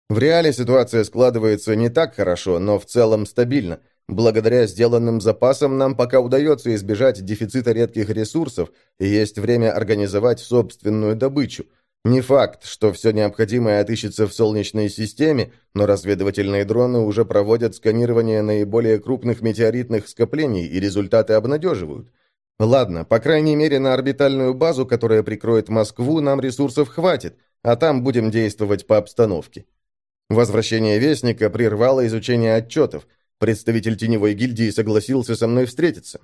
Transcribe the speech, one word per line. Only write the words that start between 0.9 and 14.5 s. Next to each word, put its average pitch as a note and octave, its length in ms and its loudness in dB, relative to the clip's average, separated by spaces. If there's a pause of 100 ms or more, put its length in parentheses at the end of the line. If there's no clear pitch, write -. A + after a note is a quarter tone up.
складывается A2 720 2
не A#2 140 0
так D#3+ 260 -2
хорошо, F2+ 440 -2
но G2+ 200 0
в - 60 -10
целом A2 400 2
стабильно. A#2+ 540 -2 (280)
Благодаря A2 600 2
сделанным A#2 520 0
запасам C3 580 0
нам C3+ 200 0
пока B2 240 2
удается C3 540 0
избежать G#2 500 0
дефицита A2+ 480 -2
редких A2 360 -2
ресурсов, A2 640 -4 (280)
и F#2+ 60 -2
есть G#2 320 0
время A2 380 0
организовать G#2 640 0
собственную G#2+ 760 -2
добычу. C3 480 -4 (400)
Не B2 160 4
факт, B2+ 440 0
что - 280 0
все A2+ 160 -2
необходимое G#2+ 720 0
отыщется G#2 460 -2
в F#2 60 -12
Солнечной G#2+ 560 -2